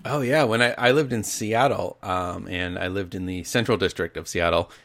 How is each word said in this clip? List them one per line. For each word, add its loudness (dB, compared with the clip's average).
Oh, -2
yeah. 4
When 4
I, 4
I 4
lived 4
in -2
Seattle, 0
um, -4
and -4
I -4
lived -4
in -6
the -6
Central 0
District -2
of -8
Seattle, 2